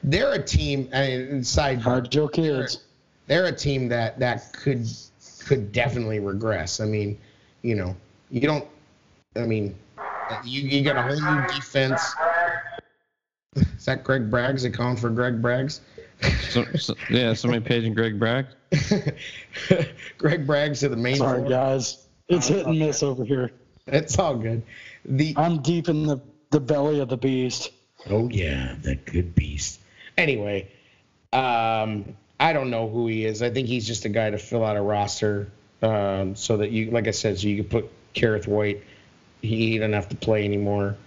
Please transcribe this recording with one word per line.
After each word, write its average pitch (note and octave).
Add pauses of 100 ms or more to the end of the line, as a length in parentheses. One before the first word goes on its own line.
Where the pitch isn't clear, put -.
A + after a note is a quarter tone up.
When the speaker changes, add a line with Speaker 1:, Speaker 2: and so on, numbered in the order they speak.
Speaker 1:
they're F3
a F3
team. C#3
I C3+
mean, B2+
side C3+
Speaker 2:
Hide B2
your D3
Speaker 1:
they're, D3+
Speaker 2:
kids. - (460)
Speaker 1:
they're E3
a E3
team C3+
that, A#2+
that A#2+
could, B2 (640)
could G2+
definitely A2+
regress. G2
I A2
mean, G#2 (460)
you A#2
know, F#2 (360)
you B2+
don't. D3 (720)
I A#2
mean, G#2 (680)
you, C3
you C#3
got C#3
a A#2+
whole C#3 (160)
new C#3
defense. C3 (1500)
Is -
that C3
Greg B2+
Braggs? B2
They A#2+
calling B2
for A2+
Greg A#2+
Braggs? B2+ (680)
Speaker 3:
So, A#2+ (120)
so, - (140)
yeah, A#2
somebody A#2
paging A#2
Greg A2
Bragg. A#2+ (260)
Speaker 1:
<laughs> -
Greg D3
Braggs D3
to C#3
the A#2+
main B2
Speaker 2:
Sorry, C3
Speaker 1:
floor. A#2
Speaker 2:
guys. C3 (220)
It's D3
Speaker 1:
Oh, D#3+
Speaker 2:
hit F#3
and D#3+
miss D#3
Speaker 1:
okay. C#3
Speaker 2:
over B2+
here. B2+ (360)
Speaker 1:
It's D3+
all E3
good. A2+ (420)
The C#3
Speaker 2:
I'm D#3+
deep E3
in D#3
the, C#3+ (320)
the D3+
belly D3
of C3+
the B2+
beast. B2+ (400)
Speaker 1:
Oh, A2+
yeah, C#2+
the C2+
good E2+
beast. - (380)
Anyway, G#2 (640)
um, A2+ (360)
I D#3
don't C3+
know A2+
who A#2
he A2
is. A2
I A#2+
think B2
he's A#2
just A2+
a A2+
guy G#2+
to G#2
fill A#2
out G#2+
a G2+
roster, G2+ (320)
um, G2+
so G#2+
that G#2
you, A2
like A#2
I -
said, G#2
so G2
you G#2
can -
put A#2 (240)
Kerrith A2
Whyte. G#2 (600)
He, A2+
he A2+
doesn't G#2+
have G2+
to -
play G#2+
anymore. G2+ (100)